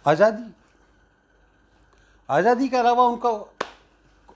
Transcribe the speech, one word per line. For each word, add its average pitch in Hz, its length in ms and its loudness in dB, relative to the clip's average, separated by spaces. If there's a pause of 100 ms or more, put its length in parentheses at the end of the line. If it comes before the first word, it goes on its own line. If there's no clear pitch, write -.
आज़ादी, 208 460 2 (1800)
आज़ादी 233 380 0
के 254 80 -4
अलावा 247 280 2
उनका 233 500 -4 (800)